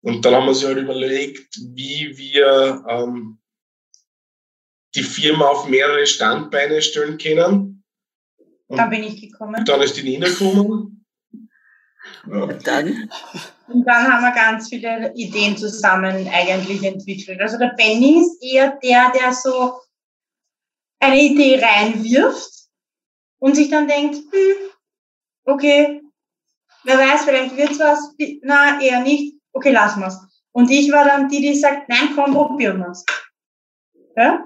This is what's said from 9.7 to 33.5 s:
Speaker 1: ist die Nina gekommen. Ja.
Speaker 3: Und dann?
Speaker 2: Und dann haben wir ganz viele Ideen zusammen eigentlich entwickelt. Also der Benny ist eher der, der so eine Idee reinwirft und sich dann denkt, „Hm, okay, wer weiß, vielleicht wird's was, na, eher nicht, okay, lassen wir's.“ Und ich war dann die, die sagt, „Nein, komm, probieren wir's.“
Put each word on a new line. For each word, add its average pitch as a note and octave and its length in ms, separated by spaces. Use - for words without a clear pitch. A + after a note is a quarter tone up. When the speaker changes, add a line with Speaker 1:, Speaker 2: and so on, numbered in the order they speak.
Speaker 1:
ist C#3+ 160
die C#3 60
Nina C#3+ 240
gekommen. G3+ 800
Ja. G2+ 160
Speaker 3:
Und - 220
dann? E3 440
Speaker 2:
Und A#3+ 180
dann A#3+ 260
haben A#3+ 120
wir B3 80
ganz A3+ 380
viele A3+ 460
Ideen G#3 420
zusammen F#3+ 720
eigentlich F#3+ 560
entwickelt. F#3+ 580
Also A3 160
der B3 200
Benny A#3+ 440
ist - 200
eher C4 400
der, B3 300
der B3+ 220
so B3+ 460
eine C4+ 220
Idee C#4 400
reinwirft A3+ 1080
und C4+ 160
sich D4 140
dann D4+ 180
denkt, D4 280
„Hm, G4 540
okay, C#4+ 580
wer C4 140
weiß, C#4+ 280
vielleicht C4 320
wird's D4 220
was, D4 360
na, C#4+ 400
eher B3+ 200
nicht, C#4+ 340
okay, C4 180
lassen G#3 300
wir's.“ F#3+ 160
Und B3 200
ich C#4+ 200
war C#4+ 140
dann C#4 240
die, C#4+ 120
die C#4+ 140
sagt, C#4+ 340
„Nein, B3+ 260
komm, C#4 180
probieren C4 460
wir's.“ F3+ 260